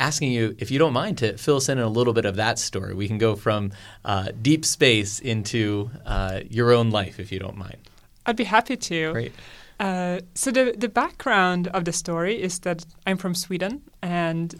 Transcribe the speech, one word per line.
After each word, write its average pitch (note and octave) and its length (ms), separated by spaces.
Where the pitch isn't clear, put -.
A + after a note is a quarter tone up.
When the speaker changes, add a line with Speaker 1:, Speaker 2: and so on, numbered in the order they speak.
Speaker 1:
asking C#3 320
you, A2+ 260
if B2 140
you C#3 80
don't D#3 120
mind, E3 260
to G#2 180
fill C#3+ 200
us C#3 120
in C3+ 100
a A#2 100
little A#2+ 240
bit A2 120
of G2 100
that A2 240
story. F#2+ 360
We G2 120
can G#2+ 120
go G#2+ 180
from, G#2 360
uh, G2 260
deep D#3 220
space A2 560
into, A2 720
uh, F#2+ 360
your A#2+ 220
own A#2 180
life, G2+ 300
if F#2 100
you F#2 80
don't F#2+ 180
mind. F#2+ 220
Speaker 2:
I'd A#3+ 80
be A#3+ 100
happy A3+ 320
to. E3 360
Speaker 1:
Great. A#2+ 200
Speaker 2:
Uh, F3+ 400
so - 180
the, B3 260
the A3+ 100
background G3 800
of F3 160
the E3+ 80
story F3 480
is F3+ 200
that F3+ 260
I'm F#3+ 80
from F3+ 180
Sweden, F#3 480
and E3+ 600